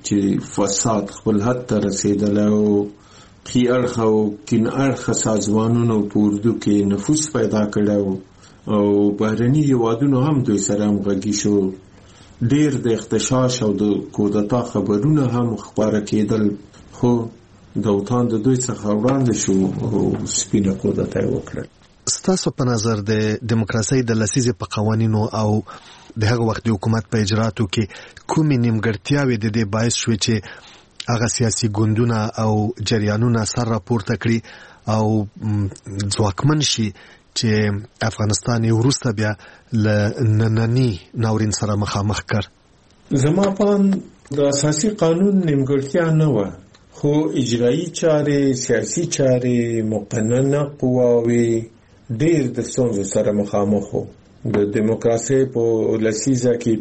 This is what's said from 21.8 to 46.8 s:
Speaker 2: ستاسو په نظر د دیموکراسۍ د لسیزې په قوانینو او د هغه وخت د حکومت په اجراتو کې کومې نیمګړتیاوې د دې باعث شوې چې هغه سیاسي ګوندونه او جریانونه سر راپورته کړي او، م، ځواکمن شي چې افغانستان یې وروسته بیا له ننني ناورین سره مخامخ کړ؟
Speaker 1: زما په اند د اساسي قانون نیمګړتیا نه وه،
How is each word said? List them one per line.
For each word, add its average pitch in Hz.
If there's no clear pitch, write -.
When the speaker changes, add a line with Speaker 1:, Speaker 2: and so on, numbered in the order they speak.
Speaker 2:
ستاسو -
په -
نظر 110
د 107
دیموکراسۍ 113
د 113
لسیزې 120
په 110
قوانینو 110
او 107
د 110
هغه 117
وخت -
د 113
حکومت 110
په 117
اجراتو 110
کې 110
کومې 151
نیمګړتیاوې 117
د 104
دې 117
باعث 113
شوې 113
چې 117
هغه 120
سیاسي 113
ګوندونه 110
او 110
جریانونه 110
سر 120
راپورته 113
کړي 117
او، 110
م، 104
ځواکمن 135
شي 113
چې 113
افغانستان 110
یې 113
وروسته 120
بیا 107
له 107
ننني 113
ناورین 110
سره 104
مخامخ 101
کړ؟ 104
Speaker 1:
زما 156
په 208
اند 196
د 143
اساسي 151
قانون 190
نیمګړتیا 143
نه 156
وه، 98